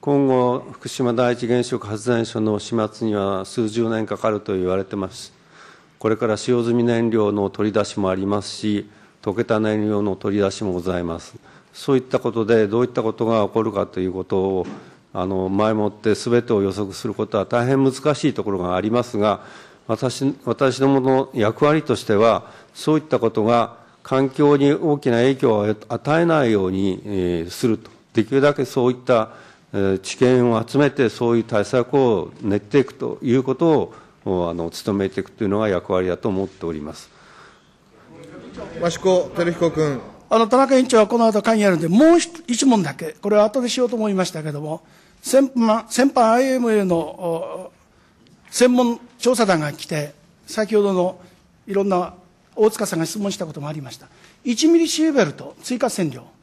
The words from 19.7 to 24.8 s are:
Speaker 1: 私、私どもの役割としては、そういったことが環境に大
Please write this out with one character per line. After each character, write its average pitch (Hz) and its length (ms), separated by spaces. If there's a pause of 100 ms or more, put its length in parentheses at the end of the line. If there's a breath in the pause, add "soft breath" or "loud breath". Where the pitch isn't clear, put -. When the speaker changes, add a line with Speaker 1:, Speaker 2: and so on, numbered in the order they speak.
Speaker 1:
私、 135 480 (100)
私 127 360
ど 135 80
も 139 120
の 131 320
役 113 320
割 147 180
と 123 120
し - 100
て 110 100
は、 107 360 (240 loud breath)
そ - 200
う 156 40
い - 20
っ 151 40
た 127 140
こ 110 120
と 110 140
が 117 320 (260 soft breath)
環 135 280
境 147 260
に 143 160
大 151 260